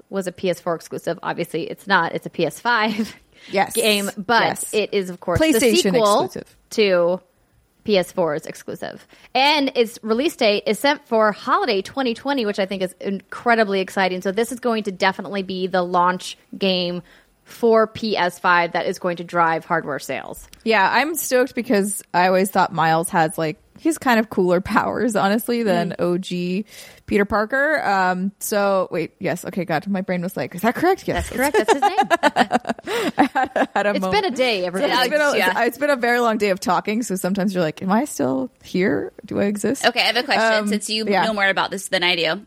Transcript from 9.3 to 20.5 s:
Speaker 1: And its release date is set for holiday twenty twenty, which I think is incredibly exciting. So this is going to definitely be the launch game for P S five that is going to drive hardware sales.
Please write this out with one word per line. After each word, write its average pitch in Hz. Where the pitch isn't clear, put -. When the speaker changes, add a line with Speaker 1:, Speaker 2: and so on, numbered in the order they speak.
Speaker 1:
And 277
its 226
release 226
date 208
is 208
set 285
for 220
holiday 254
twenty 247
twenty, 262
which 208
I 196
think 190
is 185
incredibly 202
exciting. 185
So 196
this 226
is 247
going 220
to 202
definitely 190
be 185
the 185
launch 180
game 180
for 220
P 214
S 180
five 175
that 170
is 185
going 175
to 180
drive 165
hardware 151
sales. -